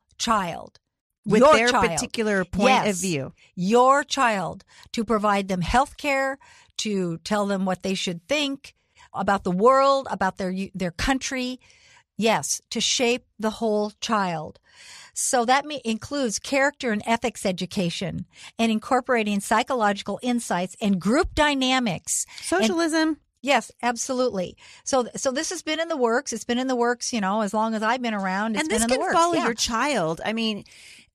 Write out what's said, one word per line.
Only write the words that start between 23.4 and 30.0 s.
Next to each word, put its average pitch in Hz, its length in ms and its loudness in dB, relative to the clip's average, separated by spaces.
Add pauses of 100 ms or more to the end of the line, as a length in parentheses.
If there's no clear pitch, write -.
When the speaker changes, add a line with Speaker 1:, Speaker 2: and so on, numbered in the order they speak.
Speaker 1:
Yes, 254 300 0 (100)
absolutely. 240 760 -2 (260)
So, 254 320 0
so - 160 -2
this 294 180 -4
has 349 120 -8
been 311 180 -4
in 330 80 -2
the 330 100 -4
works. 247 360 0
It's 226 100 -8
been 240 160 -2
in 262 80 -2
the 262 80 0
works, 240 380 -2
you 226 80 0
know, 196 200 0
as 202 120 -2
long 220 200 0
as 214 100 -4
I've 240 180 0
been 233 120 -2
around, 202 420 -2
it's 302 60 -2
Speaker 2:
And 311 80 -2
Speaker 1:
been - 60 0
Speaker 2:
this 226 80 2
Speaker 1:
in 233 60 0
the 254 60 2
Speaker 2:
can 262 60 -2
Speaker 1:
works. 359 140 0
Speaker 2:
follow 339 200 4
Speaker 1:
Yeah. 320 100 0
Speaker 2:
your 240 80 0
child. 226 720 0